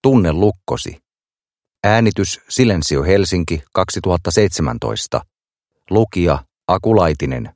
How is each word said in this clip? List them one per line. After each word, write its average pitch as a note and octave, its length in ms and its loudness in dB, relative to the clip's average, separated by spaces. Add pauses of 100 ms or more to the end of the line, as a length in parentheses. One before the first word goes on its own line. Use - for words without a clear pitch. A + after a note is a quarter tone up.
Tunne G#2 320 4
lukkosi. - 640 -4 (840)
Äänitys G#2 680 0
Silensio E2+ 540 0
Helsinki F2 600 0 (100)
kaksituhatta F2+ 580 -2
seitsemäntoista. B1 920 -2 (680)
Lukija F2 500 2 (280)
Aku F#2+ 280 2
Laitinen. D2 600 0